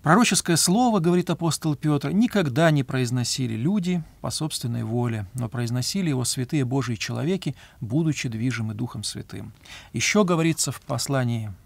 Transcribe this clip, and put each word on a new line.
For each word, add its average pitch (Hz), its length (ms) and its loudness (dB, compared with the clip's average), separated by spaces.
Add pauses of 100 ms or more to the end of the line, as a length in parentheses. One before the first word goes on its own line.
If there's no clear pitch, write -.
"Пророческое 180 540 4
слово, — 220 440 4
говорит 180 300 2
апостол 160 440 0
Петр, — 147 380 0
никогда 170 580 4
не 143 140 4
произносили 123 680 -2
люди 175 500 0 (160)
по - 100 -4
собственной 120 540 -4
воле, 113 480 0
но 120 160 -4
произносили 123 640 -2
его 127 140 0
святые 131 420 -2
Божьи 120 300 -2
человеки, 147 600 -4 (240)
будучи 143 480 -2
движимы 113 460 -2
Духом 113 280 -8
Святым". 107 520 -10 (400)
Еще 196 300 4
говорится 165 460 2
в - 120 -10
послании 120 680 -2 (160)